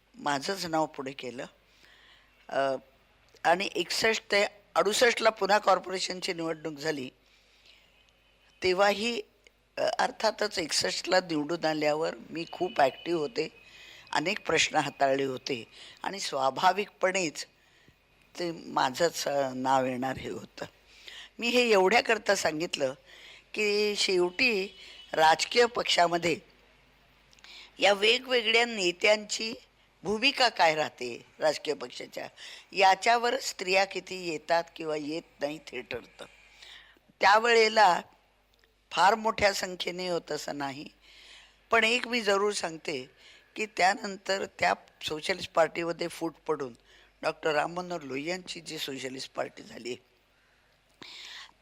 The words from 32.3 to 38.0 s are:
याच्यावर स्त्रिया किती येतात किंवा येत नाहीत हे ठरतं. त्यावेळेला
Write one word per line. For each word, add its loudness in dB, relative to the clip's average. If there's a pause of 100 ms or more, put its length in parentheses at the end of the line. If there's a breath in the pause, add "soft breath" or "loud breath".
याच्यावर 4
स्त्रिया 0
किती -8
येतात 0 (120)
किंवा -6
येत -6 (200)
नाहीत -6 (120)
हे -10
ठरतं. -14 (960 loud breath)
त्यावेळेला 6 (920)